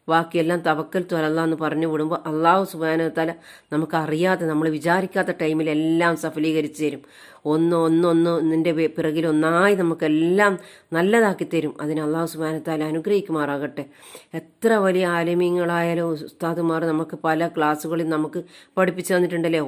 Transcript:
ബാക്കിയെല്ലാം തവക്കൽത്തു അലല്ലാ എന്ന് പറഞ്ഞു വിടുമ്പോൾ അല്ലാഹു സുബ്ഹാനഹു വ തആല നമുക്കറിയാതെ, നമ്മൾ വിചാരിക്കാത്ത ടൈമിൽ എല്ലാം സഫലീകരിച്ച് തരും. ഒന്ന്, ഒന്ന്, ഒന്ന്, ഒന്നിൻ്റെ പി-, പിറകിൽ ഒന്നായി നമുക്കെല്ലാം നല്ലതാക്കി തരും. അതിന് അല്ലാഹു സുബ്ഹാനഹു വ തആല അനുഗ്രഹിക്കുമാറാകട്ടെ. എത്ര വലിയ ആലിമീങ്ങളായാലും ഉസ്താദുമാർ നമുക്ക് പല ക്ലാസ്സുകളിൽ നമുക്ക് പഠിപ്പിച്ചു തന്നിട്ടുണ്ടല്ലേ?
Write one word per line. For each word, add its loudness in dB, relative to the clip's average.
ബാക്കിയെല്ലാം 0
തവക്കൽത്തു -2
അലല്ലാ 0
എന്ന് 0
പറഞ്ഞു -2
വിടുമ്പോൾ -2
അല്ലാഹു 2
സുബ്ഹാനഹു -2
വ -4
തആല -2
നമുക്കറിയാതെ, 0
നമ്മൾ 0
വിചാരിക്കാത്ത 0
ടൈമിൽ -2
എല്ലാം 2
സഫലീകരിച്ച് -2
തരും. -4
ഒന്ന്, 2
ഒന്ന്, 4
ഒന്ന്, 4
ഒന്നിൻ്റെ 2
പി-, 0
പിറകിൽ -2
ഒന്നായി 4
നമുക്കെല്ലാം 2
നല്ലതാക്കി 2
തരും. -2
അതിന് -2
അല്ലാഹു -2
സുബ്ഹാനഹു -6
വ -12
തആല -2
അനുഗ്രഹിക്കുമാറാകട്ടെ. -2
എത്ര -4
വലിയ 2
ആലിമീങ്ങളായാലും 0
ഉസ്താദുമാർ -4
നമുക്ക് -2
പല 0
ക്ലാസ്സുകളിൽ -2
നമുക്ക് -2
പഠിപ്പിച്ചു 0
തന്നിട്ടുണ്ടല്ലേ? 0